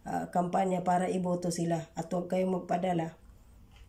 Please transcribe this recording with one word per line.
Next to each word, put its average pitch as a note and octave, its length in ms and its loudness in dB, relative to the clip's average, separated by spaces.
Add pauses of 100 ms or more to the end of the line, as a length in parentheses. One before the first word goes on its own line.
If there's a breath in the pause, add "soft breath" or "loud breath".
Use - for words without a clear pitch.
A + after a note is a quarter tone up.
ah, E3+ 300 -2
kampanya F3+ 500 2
para F3+ 240 2
iboto F3+ 460 0
sila. E3+ 420 0
At D#3+ 160 -8
huwag F3 160 -2
kayong F#3 380 0
magpadala F3 500 0 (720 soft breath)